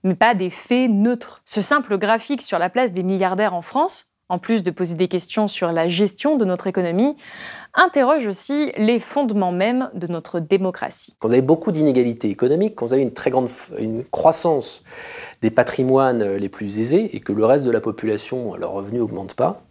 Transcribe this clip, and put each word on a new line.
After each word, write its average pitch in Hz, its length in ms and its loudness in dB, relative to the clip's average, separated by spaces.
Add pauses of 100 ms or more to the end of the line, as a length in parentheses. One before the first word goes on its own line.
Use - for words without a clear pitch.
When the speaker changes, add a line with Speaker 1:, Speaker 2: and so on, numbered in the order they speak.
Speaker 1:
mais 190 120 2
pas 233 180 4
des 185 160 -2
faits 247 400 0
neutres. 233 540 0
Ce - 180 -4
simple 233 360 0
graphique 220 440 0
sur - 160 -4
la 175 120 0
place 240 240 0
des 180 100 -4
milliardaires 190 500 0
en 175 80 -6
France, - 440 -4 (240)
en 180 100 -2
plus 220 240 0
de 175 80 0
poser 170 240 -4
des 175 140 0
questions 190 400 -2
sur 170 240 -2
la 165 160 2
gestion 202 480 0
de 226 80 2
notre 185 220 -2
économie, 190 500 0 (560)
interroge 294 540 4
aussi 277 500 -2
les 226 220 2
fondements 220 520 0
mêmes 233 420 0
de 175 140 -8
notre 170 320 -6
démocratie. - 800 -2
Speaker 2:
Quand 113 80 -2
vous 113 60 4
avez 127 80 8
beaucoup 160 320 4
d'inégalités 127 560 2
économiques, 156 460 0
quand 120 100 -4
vous 120 80 0
avez 135 100 4
une 117 100 -2
très - 160 -2
grande 127 180 0
f-, - 300 -12
une 113 280 -4
croissance - 800 0 (580)
des 113 100 2
patrimoines, 131 720 2
euh, 98 160 -2
les 101 120 -4
plus 104 300 -8
aisés 160 340 2
et - 60 -8
que - 140 -4
le 107 100 2
reste 131 220 4
de 120 60 2
la 113 100 2
population, 110 720 -4
euh, 87 40 -14
leur 87 140 -6
revenu 101 300 -4
augmente 95 320 -6
pas 160 380 -2